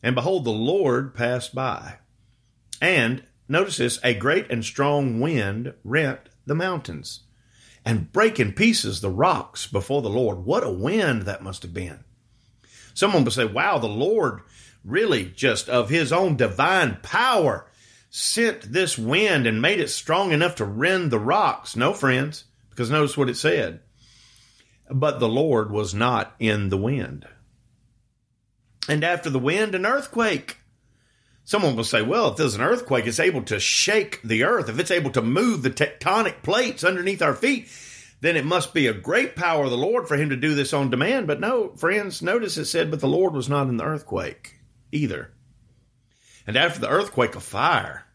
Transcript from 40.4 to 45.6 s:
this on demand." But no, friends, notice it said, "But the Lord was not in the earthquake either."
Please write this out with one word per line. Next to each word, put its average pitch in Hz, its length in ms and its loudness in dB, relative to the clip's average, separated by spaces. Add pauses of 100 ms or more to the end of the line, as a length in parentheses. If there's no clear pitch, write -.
this 139 180 0
on 139 160 0
demand." 175 380 0
But 147 120 -2
no, 214 380 -2
friends, 190 460 -2
notice 196 340 -2
it 147 80 -6
said, 165 260 -2
"But 156 100 -4
the 135 80 0
Lord 170 260 2
was 131 120 -4
not 139 220 0
in 123 80 0
the 95 80 -2
earthquake 98 720 -6 (360)
either." 135 420 -4 (1120)